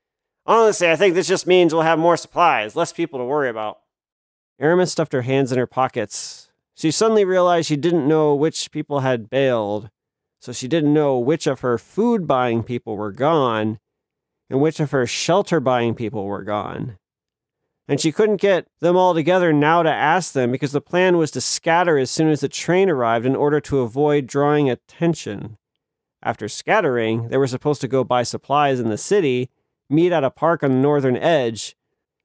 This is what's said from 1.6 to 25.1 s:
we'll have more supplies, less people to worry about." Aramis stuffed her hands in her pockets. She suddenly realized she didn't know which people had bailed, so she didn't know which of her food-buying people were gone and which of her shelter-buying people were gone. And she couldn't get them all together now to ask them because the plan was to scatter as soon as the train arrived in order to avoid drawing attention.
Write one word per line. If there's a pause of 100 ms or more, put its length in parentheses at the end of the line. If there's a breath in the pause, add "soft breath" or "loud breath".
we'll
have
more
supplies,
less
people
to
worry
about." (760)
Aramis
stuffed
her
hands
in
her
pockets. (260)
She
suddenly
realized
she
didn't
know
which
people
had
bailed, (500)
so
she
didn't
know
which
of
her
food-buying
people
were
gone (720)
and
which
of
her
shelter-buying
people
were
gone. (880)
And
she
couldn't
get (140)
them
all
together
now
to
ask
them
because
the
plan
was
to
scatter
as
soon
as
the
train
arrived
in
order
to
avoid
drawing
attention. (680)